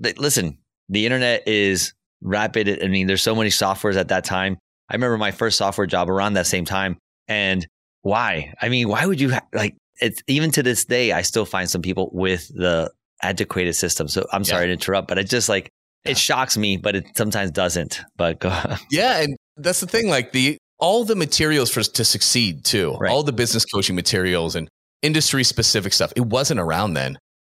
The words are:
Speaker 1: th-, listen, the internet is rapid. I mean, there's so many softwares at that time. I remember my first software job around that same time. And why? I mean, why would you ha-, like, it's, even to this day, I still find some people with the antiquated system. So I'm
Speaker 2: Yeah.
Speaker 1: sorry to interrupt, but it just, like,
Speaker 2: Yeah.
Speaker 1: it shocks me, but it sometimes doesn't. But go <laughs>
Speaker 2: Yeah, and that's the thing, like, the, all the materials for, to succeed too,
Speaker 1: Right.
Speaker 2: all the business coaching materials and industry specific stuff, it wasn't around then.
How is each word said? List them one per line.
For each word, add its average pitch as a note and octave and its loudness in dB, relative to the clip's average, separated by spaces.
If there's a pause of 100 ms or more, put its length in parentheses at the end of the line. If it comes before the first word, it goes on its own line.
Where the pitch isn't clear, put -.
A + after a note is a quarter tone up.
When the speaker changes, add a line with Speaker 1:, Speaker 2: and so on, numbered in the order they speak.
Speaker 1:
th-, G#2+ -2
listen, A2+ 0 (280)
the G#2 0
internet B2 0
is G2+ 2 (300)
rapid. G#2 0
I F#2+ 2
mean, F#2+ 2
there's F#2+ 2
so A2+ 2
many A2 2
softwares G2 0
at F2+ 0
that F#2 0
time. F#2+ -2 (320)
I - -8
remember A#2+ 0
my G#2+ -2
first A2+ 0
software G2 0
job F2 0
around G2 0
that F#2 2
same F2+ 0
time. F#2+ -2 (300)
And F#2+ 0 (380)
why? G2 -2
I A#2+ 0
mean, A#2+ 0
why A2 0
would F#3 0
you C3+ 2
ha-, - -4
like, G#2 -2 (280)
it's, A2+ -2
even D3+ 2
to C#3+ 2
this A#2+ 0
day, B2 2
I E2 0
still G#2+ 0
find F#2 -4
some F2+ -2
people F#2 -2
with F#2 -2
the F2 0 (300)
antiquated F2+ -2
system. E2 -2
So - -4
I'm G2 0
Speaker 2:
Yeah. F#2+ -2
Speaker 1:
sorry F2+ 2
to F2+ 0
interrupt, F#2+ -2
but F#2+ -4
it G2 -2
just, A#2 0
like, G2 0 (360)
Speaker 2:
Yeah. C#3+ 0
Speaker 1:
it C3 -2
shocks C3 0
me, G2+ 0
but G2+ 0
it F#2 -4 (100)
sometimes G2+ -2
doesn't. F2 -2 (160)
But E2+ 0
go F#2 0
<laughs> - -4
Speaker 2:
Yeah, F#3+ 2
and C#3+ -2 (220)
that's E3 0
the F#3 -4
thing, A3+ 0
like, C3 0
the, C3 2 (220)
all G#3 4
the A3 2
materials D3+ 2
for, A#2+ 0
to - -2
succeed G#2 0
too, F2+ 2
Speaker 1:
Right. G2 0
Speaker 2:
all C#3 2
the D3 -2
business A2+ 0
coaching G2 -2
materials F2 0
and D#2+ -6 (340)
industry D3+ 2
specific G#2+ 0
stuff, - 0
it B2 2
wasn't B2+ 0
around E2+ 0
then. C2+ -4 (280)